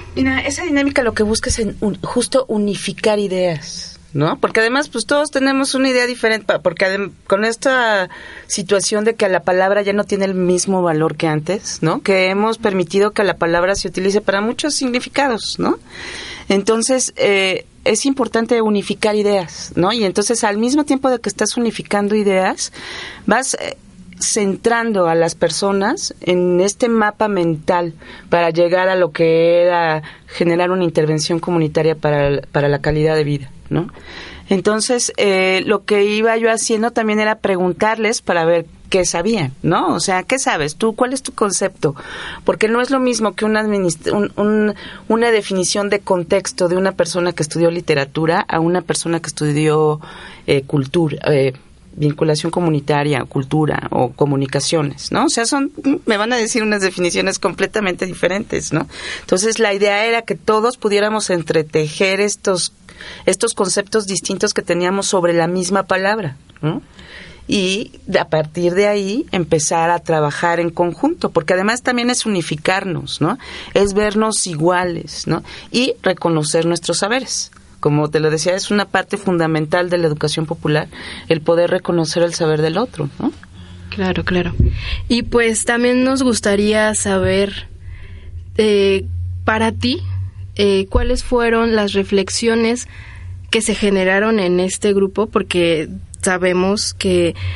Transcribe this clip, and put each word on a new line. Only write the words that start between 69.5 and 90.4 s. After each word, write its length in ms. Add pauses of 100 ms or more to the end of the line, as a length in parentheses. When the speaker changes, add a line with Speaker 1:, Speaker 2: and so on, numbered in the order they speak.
Speaker 1:
a 120
trabajar 600
en 80
conjunto, 600
porque 240
además 280
también 280
es 160
unificarnos, 960
¿no? 160 (340)
Es 220
vernos 520
iguales, 800
¿no? 160 (280)
Y 320
reconocer 640
nuestros 320
saberes. 540 (260)
Como 300
te 100
lo 120
decía, 260
es 160
una 140
parte 300
fundamental 720
de 80
la 100
educación 380
popular, 420 (400)
el 120
poder 300
reconocer 540
el 100
saber 280
del 160
otro, 320 (100)
¿no? 120 (580)
Speaker 2:
Claro, 340
claro. 300 (540)
Y 140
pues 440
también 360
nos 200
gustaría 760
saber, 720 (880)
eh, 480 (400)
para 260
ti, 320 (540)